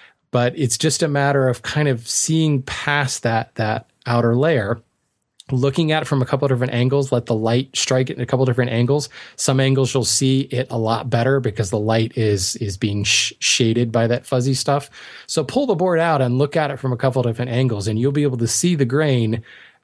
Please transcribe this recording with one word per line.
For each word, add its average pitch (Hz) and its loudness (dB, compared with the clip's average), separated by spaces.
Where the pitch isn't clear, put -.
But 123 2
it's 135 0
just - 0
a 151 0
matter 139 2
of 120 -2
kind 147 0
of 117 -4
seeing 156 0
past - -2
that, 113 -2
that 110 -4
outer 120 2
layer, 120 0
looking 139 2
at 156 0
it - -8
from 135 0
a 120 0
couple 135 0
of 127 0
different 123 0
angles, 131 0
let 120 0
the 113 0
light 113 0
strike 127 0
it - -10
in 127 -6
a - -2
couple 131 0
of 127 4
different 123 0
angles. 123 0
Some 135 0
angles 135 2
you'll 120 0
see 135 2
it 131 -4
a 117 -4
lot 113 -2
better 123 2
because 110 -2
the 110 -2
light 110 0
is, 104 0
is 98 -6
being 101 -2
sh-, - 0
shaded 117 2
by 113 2
that 120 -2
fuzzy 131 0
stuff. 143 -2
So 156 -2
pull 269 -2
the 220 0
board 170 2
out 160 2
and 123 2
look 143 0
at 151 0
it 131 -10
from 131 -2
a 117 -2
couple 131 0
of 120 0
different 120 -4
angles, 113 0
and 110 0
you'll 139 0
be 147 0
able 131 0
to 113 0
see 175 0
the 139 2
grain 120 0